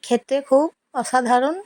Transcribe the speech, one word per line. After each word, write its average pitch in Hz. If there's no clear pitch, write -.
খেতে 247
খুব 277
অসাধারণ 247